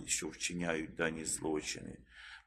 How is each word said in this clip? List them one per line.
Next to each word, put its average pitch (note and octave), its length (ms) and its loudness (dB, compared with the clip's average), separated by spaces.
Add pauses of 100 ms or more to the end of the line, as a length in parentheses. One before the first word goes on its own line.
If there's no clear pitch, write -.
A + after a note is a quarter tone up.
і - 20 -12
що - 200 2
вчиняють E2 680 0
дані D#2+ 300 2
злочини. - 720 0 (500)